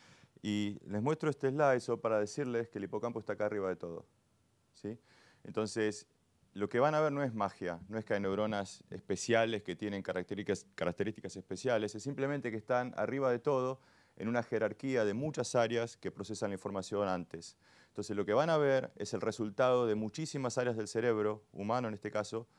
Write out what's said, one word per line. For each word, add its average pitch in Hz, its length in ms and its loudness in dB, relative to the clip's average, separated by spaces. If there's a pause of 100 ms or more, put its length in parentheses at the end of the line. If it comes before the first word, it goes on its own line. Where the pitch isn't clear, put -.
(420)
Y 104 460 0
les 104 140 -2
muestro 156 280 0
este 139 220 0
slide 139 280 4
solo 117 220 -2
para 110 180 2
decirles 117 480 -2
que - 120 -8
el 98 60 -4
hipocampo 117 340 -4
está 104 140 -4
acá 104 120 -2
arriba 104 240 0
de 90 80 -2
todo, 85 280 -10 (680)
¿sí? 113 260 -10 (440)
Entonces, 107 640 0 (480)
lo 98 140 -2
que 120 120 2
van 151 160 6
a 151 40 4
ver 156 140 4
no 143 100 -2
es 123 100 -2
magia, 95 540 -2
no 107 100 -6
es 107 60 -4
que 107 120 0
hay 98 40 2
neuronas 101 720 -2
especiales 113 760 2
que 87 140 -6
tienen 101 240 -4
características, 92 640 -2 (100)
características 95 600 -2
especiales, 107 580 0
es 104 80 -10
simplemente 135 480 -4
que 110 60 -4
están 123 400 0
arriba 131 340 2
de 120 80 2
todo 131 400 0 (380)
en 101 100 -4
una 120 160 2
jerarquía 110 600 0
de 101 80 2
muchas 131 420 -2
áreas 117 400 2
que - 160 -8
procesan 104 380 -6
la 98 60 -4
información 101 520 -2
antes. 87 480 -4 (320)
Entonces, 104 300 -6
lo 101 80 2
que 104 80 2
van 147 160 6
a 160 80 6
ver 135 400 4
es - 160 -6
el 98 80 -2
resultado 120 640 2
de 107 100 4
muchísimas 127 600 -4
áreas 123 180 2
del 107 140 -4
cerebro, 107 640 2
humano 113 340 0
en 110 60 -4
este 104 180 -8
caso, 107 360 -4 (120)